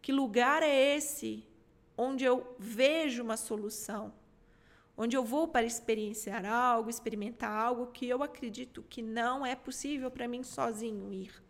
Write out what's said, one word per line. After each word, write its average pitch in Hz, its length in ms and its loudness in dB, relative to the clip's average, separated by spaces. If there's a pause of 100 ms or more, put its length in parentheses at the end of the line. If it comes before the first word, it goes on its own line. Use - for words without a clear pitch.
Que 269 100 -2
lugar 269 500 4
é 285 320 6
esse 220 480 -4 (540)
onde 262 260 0
eu 254 360 2
vejo 254 640 4
uma 220 160 -2
solução? 214 760 -6 (800)
Onde 233 220 0
eu 262 80 2
vou 294 240 2
para 247 160 4
experienciar 214 800 -2
algo, 233 460 2
experimentar 220 600 -6
algo 233 360 0
que 247 200 -8
eu 247 160 0
acredito 254 600 -8
que - 180 -12
não 233 440 -2
é 247 120 -2
possível 262 540 -6
pra 247 180 -6
mim 247 140 -6
sozinho 220 720 -4
ir? 190 360 -12